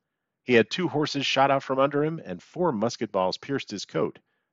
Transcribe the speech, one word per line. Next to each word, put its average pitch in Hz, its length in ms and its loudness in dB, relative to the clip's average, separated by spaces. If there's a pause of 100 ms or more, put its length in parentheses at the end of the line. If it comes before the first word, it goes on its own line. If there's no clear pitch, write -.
(440)
He 127 100 2
had 113 160 6
two 180 160 -2
horses 143 400 -2
shot 139 240 2
out 135 120 2
from 131 180 -2
under 143 240 2
him, 160 200 -4
and 92 160 -10
four 175 300 -2
musket 113 400 -2
balls 92 280 0
pierced - 320 -6
his 101 160 -8
coat, - 340 -4 (320)